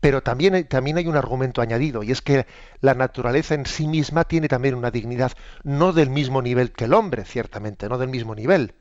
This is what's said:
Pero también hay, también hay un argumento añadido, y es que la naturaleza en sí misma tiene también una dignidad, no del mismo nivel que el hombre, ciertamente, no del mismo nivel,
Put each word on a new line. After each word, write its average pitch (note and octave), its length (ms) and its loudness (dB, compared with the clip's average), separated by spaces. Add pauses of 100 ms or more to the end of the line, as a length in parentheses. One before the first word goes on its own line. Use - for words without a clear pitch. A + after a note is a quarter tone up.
Pero C#3 240 2
también D#3 320 2
hay, F3 80 2
también C#3 320 0
hay F3 100 0
un E3 80 -2
argumento B2+ 480 0
añadido, A#2 400 0
y G#2+ 80 -4
es C3 100 0
que C#3 280 2 (320)
la C3+ 140 4
naturaleza C3 600 0
en C#3+ 100 -4
sí D3+ 220 -4
misma D#3 380 0
tiene D#3+ 240 0
también C3 260 2
una A#2+ 160 -4
dignidad, A#2+ 400 -2 (320)
no D3+ 300 2
del D#3 180 4
mismo C3 320 0
nivel B2 300 0
que - 140 -4
el C3 80 4
hombre, D#3+ 300 2
ciertamente, G#2+ 640 -8
no B2 80 -4
del B2+ 120 -4
mismo A2+ 260 -6
nivel, B2+ 460 2